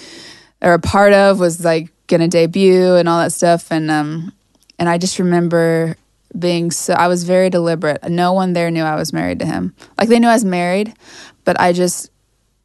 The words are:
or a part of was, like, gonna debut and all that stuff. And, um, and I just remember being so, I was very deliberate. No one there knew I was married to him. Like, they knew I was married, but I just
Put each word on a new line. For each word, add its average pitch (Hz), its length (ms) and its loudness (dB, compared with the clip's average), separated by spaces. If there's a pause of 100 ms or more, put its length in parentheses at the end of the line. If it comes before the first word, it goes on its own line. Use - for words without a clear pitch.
(600)
or 175 120 2
a 170 60 2
part 202 340 2
of 196 260 4
was, 175 260 -2
like, 165 240 -2 (180)
gonna 165 200 2
debut 180 680 4
and 170 140 4
all 170 120 2
that 170 120 -2
stuff. 170 380 0
And, 156 180 -2
um, 156 420 -6 (460)
and 170 100 -2
I 170 120 0
just 185 180 -4
remember 165 800 0 (420)
being 170 320 -2
so, - 240 -4
I 170 140 2
was 175 160 0
very 185 260 2
deliberate. 165 580 -2
No 175 260 0
one 185 200 0
there 170 160 -2
knew 165 140 -2
I 156 140 -2
was 160 140 -6
married - 280 -4
to - 80 -6
him. 180 260 -6 (240)
Like, 226 120 -2
they 233 100 4
knew 233 80 4
I 233 60 4
was 220 120 2
married, 185 480 -2 (500)
but - 160 0
I 180 140 2
just 180 380 -4 (540)